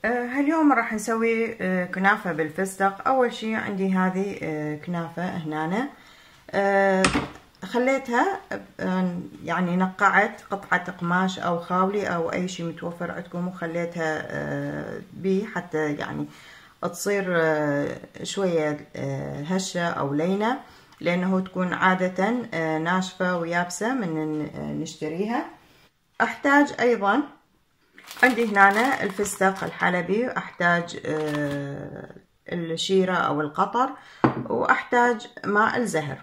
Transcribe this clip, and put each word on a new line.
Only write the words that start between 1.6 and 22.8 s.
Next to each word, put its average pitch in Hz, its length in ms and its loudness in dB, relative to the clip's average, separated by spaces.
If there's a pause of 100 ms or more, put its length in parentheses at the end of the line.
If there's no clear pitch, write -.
آه، 185 240 2
كنافة 190 480 2
بالفستق. 190 760 0
أول 254 240 4
شي 220 220 -4
عندي 190 380 0
هذه، 185 500 0
آه، 151 340 -4
كنافة 170 460 -6
هنانة. 170 680 -2 (640)
آه، 196 520 4 (640)
خليتها، 262 760 2 (400)
آه، 185 400 0 (240)
يعني 175 320 0
نقعت 190 760 2
قطعة 180 400 -2
قماش 180 480 0
أو 175 200 0
خاولي 190 480 0
أو 170 260 -2
أي 180 160 -2
شي 185 140 -8
متوفر 170 480 -6
عندكم 180 380 -6
وخليتها، 170 760 -4
آه، 147 760 -6 (120)
بيه 190 340 0
حتى 156 480 -4
يعني 147 320 -6 (560)
تصير، 190 460 -2
آه، 151 680 2 (260)
شوية، 165 760 0
آه، 139 460 -6
هشة 180 460 -2
أو 139 260 -2
لينة، 202 460 0 (400)
لأنه 185 400 2
تكون 185 320 -2
عادة، 185 640 2 (200)
آه، 160 240 0
ناشفة 180 580 0